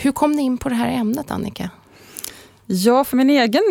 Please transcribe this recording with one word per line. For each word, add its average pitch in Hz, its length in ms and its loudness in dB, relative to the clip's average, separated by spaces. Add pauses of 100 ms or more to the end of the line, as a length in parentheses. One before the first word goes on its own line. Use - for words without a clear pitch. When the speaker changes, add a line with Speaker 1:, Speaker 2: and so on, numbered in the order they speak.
Speaker 1:
hur 269 120 0
kom 302 200 0
ni 294 100 0
in 254 160 -2
på - 100 -6
det 247 60 -4
här 233 180 -2
ämnet, 240 380 -4
Annika? - 400 -6 (960)
Speaker 2:
Ja, 226 380 2
för 262 120 -4
min 262 140 4
egen 262 400 2